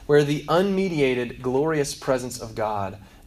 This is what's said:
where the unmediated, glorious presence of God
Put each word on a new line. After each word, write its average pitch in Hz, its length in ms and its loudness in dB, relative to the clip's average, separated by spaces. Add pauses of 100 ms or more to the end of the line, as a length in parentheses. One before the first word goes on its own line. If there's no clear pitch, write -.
where 147 180 6
the 147 200 -2
unmediated, 151 1000 0
glorious 139 540 0
presence 123 440 -4
of 113 140 -12
God 104 460 -4 (280)